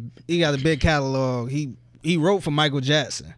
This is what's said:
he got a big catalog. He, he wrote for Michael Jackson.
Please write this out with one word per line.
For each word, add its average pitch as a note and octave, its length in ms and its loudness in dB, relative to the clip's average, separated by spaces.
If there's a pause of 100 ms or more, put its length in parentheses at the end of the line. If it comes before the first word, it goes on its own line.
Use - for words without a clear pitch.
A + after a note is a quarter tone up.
(280)
he E3+ 140 0
got D3+ 140 2
a C3+ 80 -2
big D#3 180 2
catalog. C3 680 0
He, C#3+ 240 -4 (280)
he F3 140 0
wrote F3+ 260 2
for D#3+ 80 -2
Michael D3 300 0
Jackson. C3 580 -2